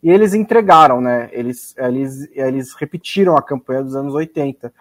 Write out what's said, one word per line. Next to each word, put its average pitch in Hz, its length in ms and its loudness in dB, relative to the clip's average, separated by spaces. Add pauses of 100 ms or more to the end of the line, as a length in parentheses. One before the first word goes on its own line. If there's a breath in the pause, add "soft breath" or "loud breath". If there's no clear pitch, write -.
e 165 80 2
eles 196 240 4
entregaram, 185 640 4
né? 123 320 -2
Eles, 123 460 -10
eles, 135 540 -4
eles 131 420 -6
repetiram 175 640 0
a 135 60 4
campanha 131 420 -6
dos 131 100 -10
anos 139 200 -6
oitenta. 156 680 -6